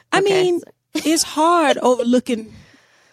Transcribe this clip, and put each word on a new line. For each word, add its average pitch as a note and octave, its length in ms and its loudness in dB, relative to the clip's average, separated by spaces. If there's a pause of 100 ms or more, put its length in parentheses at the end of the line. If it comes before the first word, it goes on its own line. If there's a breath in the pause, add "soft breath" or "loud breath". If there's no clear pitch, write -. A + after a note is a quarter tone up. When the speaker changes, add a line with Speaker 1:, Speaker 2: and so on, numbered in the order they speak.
(120)
Speaker 1:
I F#4 80 2
Speaker 2:
Okay. G4+ 100 2 (140)
Speaker 1:
mean, F4 180 0 (320)
it's D#4 300 -2
hard D#4+ 560 0
overlooking A#3+ 760 -2 (600 soft breath)